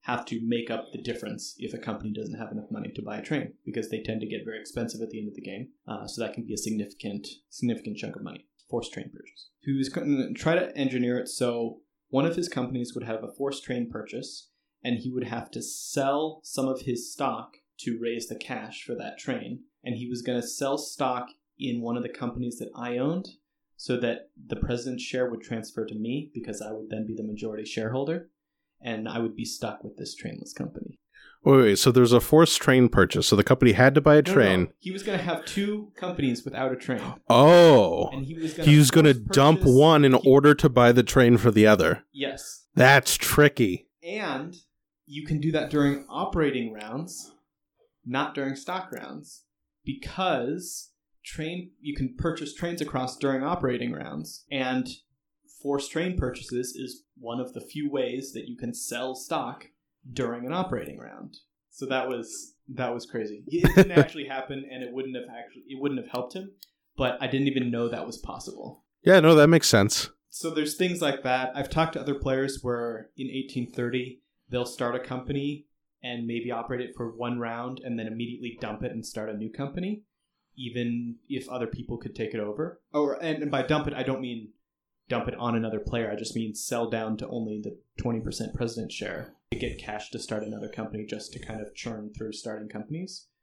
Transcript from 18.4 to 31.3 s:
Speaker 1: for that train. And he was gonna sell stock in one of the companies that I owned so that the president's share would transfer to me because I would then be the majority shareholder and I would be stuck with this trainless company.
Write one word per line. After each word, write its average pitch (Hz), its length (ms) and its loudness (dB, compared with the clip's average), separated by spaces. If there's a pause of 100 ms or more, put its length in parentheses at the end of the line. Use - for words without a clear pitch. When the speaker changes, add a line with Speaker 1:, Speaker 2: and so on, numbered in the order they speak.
Speaker 1:
for 123 120 -10
that 110 220 -14
train. 123 460 -10 (200)
And 120 140 -8
he 120 100 -10
was 120 140 -8
gonna 120 220 -4
sell 135 340 -6
stock 127 520 -6 (300)
in 120 220 -6
one 117 160 -4
of 120 60 -6
the 117 60 -8
companies 123 500 -8
that - 160 -10
I 120 240 -8
owned 165 280 -4 (480)
so - 240 -4
that 117 300 -4 (180)
the - 80 -8
president's 123 480 -6
share 127 260 -2
would 110 120 -10
transfer 113 440 -8
to - 100 -12
me 127 380 -6
because 113 280 -10
I 107 100 -12
would 110 200 -12
then 110 160 -6
be 110 80 -8
the 110 80 -8
majority 107 420 -8
shareholder 135 640 -6 (500)
and 110 300 -8
I 110 100 -8
would 113 160 -4
be 117 80 -8
stuck - 400 -10
with - 140 -16
this - 180 -12
trainless - 380 -14
company. - 460 -12 (440)